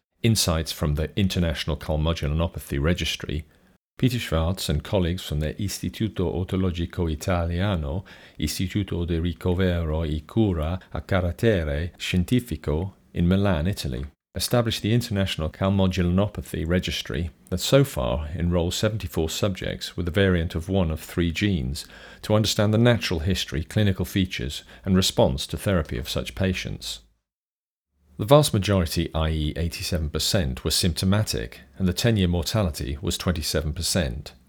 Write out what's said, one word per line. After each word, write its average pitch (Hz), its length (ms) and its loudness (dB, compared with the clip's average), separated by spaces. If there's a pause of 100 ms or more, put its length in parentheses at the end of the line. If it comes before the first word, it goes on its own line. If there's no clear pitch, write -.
(220)
Insights 90 500 2
from 76 220 0
the 76 200 -2
International 87 640 0
Calmodulopathy 78 1040 -2
Registry, 78 640 -2 (520)
Peter 120 220 2
Schwartz 85 500 0
and 73 140 0
colleagues 90 400 0
from 73 160 -4
the 76 160 -2
Istituto 95 800 -4
Otologico 87 800 -2
Italiano, 85 920 -2 (360)
Istituto 90 640 -2
de 82 140 0
Ricovero 87 880 0
e 73 180 -2
Cura 90 540 0 (120)
a - 100 -6
Carattere 87 960 0
Scientifico 90 960 -2 (200)
in 87 140 2
Milan, 95 400 2
Italy, 69 380 -4 (280)
established 113 480 0
the 104 120 2
International 98 560 0
Calmodulopathy 92 1160 2
Registry 82 640 -2 (200)
that 90 100 -2
so 139 240 6
far 73 500 -2
enrolls 87 400 0
seventy-four 104 560 -2
subjects - 640 -4
with 87 120 -2
a - 20 -2
variant 90 460 4
of 85 120 -4
one 92 220 2
of 76 80 -2
three 87 320 0
genes 80 560 -2 (360)
to 104 120 2
understand 107 400 2
the 110 40 4
natural 113 420 2
history, 82 420 -2
clinical 98 440 0
features, 90 580 -2 (200)
and 95 120 4
response 92 500 2
to 90 120 -6
therapy 85 400 0
of - 100 -6
such - 260 -6
patients. - 640 -4 (1200)
The 113 60 -4
vast 143 300 6
majority, 95 600 2
i 80 140 2
e, 78 280 0
eighty-seven 82 520 -2
percent, 76 560 0
were 80 60 -2
symptomatic, 95 880 0 (160)
and 95 100 0
the 90 60 4
ten-year 104 360 2
mortality 87 760 -2
was 90 160 -2
twenty-seven 78 560 -2
percent. 78 580 -2 (160)